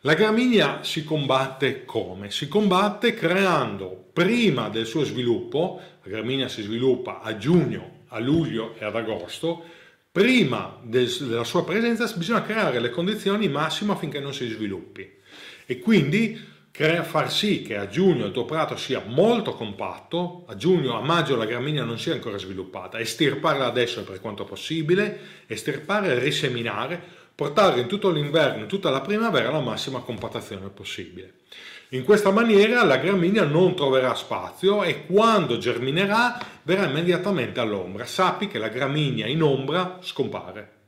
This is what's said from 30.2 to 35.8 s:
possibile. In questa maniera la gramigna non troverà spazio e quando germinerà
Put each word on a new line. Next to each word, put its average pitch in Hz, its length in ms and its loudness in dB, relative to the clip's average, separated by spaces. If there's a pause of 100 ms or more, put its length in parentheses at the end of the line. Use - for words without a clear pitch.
possibile. 92 680 -14 (540)
In 131 140 -6
questa 202 280 6
maniera 226 520 6
la 139 140 6
gramigna 190 480 2
non 170 280 4
troverà 131 420 2
spazio 175 680 0
e 165 220 -2
quando 190 520 4
germinerà 160 800 0 (260)